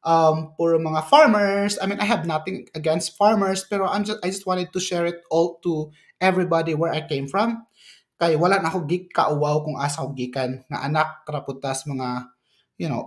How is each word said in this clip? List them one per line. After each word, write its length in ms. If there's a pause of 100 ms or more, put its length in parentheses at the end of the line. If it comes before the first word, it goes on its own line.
um, 480
puro 240
mga 320
farmers. 720
I 80
mean, 80
I 80
have 160
nothing 480
against 480
farmers, 480
pero 240
I'm 160
just, 160
I 80
just 160
wanted 240
to 80
share 240
it 240
all 400
to 240 (320)
everybody 560
where 160
I 80
came 240
from. 400 (480)
Kay 240
wala 240
na 80
ako 160
gi-, 240
kauwaw 560
kung 80
asa 320
ako 80
gikan, 560
nga 160
anak, 400
raputas, 560
mga, 480 (480)
you 80
know, 200